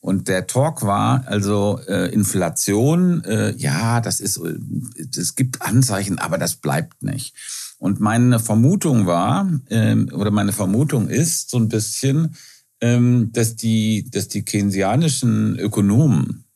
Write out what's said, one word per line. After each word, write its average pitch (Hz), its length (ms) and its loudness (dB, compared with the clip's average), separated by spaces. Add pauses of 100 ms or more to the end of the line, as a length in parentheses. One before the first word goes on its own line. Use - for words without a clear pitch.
Und 95 280 -2
der 92 180 0
Talk 143 400 0
war 110 400 2
also, 101 600 0
äh, 92 280 -2
Inflation, 107 1080 2
äh, 107 340 -2
ja, 113 420 0
das 107 200 -4
ist, - 180 -4
äh, - 160 -6 (600)
es - 200 -6
gibt 131 260 -2
Anzeichen, 104 580 0
aber - 200 -4
das 82 160 -2
bleibt - 480 -4
nicht. - 320 -8 (440)
Und 101 220 -2
meine 117 380 4
Vermutung 120 680 2
war, 113 460 2 (180)
ähm, 110 460 2
oder 104 160 -2
meine 101 220 0
Vermutung 107 560 0
ist 165 420 -2
so 123 80 0
ein 113 100 2
bisschen, 135 680 -2 (460)
ähm, 120 540 2
dass 113 200 0
die, 110 560 0
dass 98 180 -4
die 98 180 -6
keynesianischen 107 1120 0
Ökonomen 104 880 2 (120)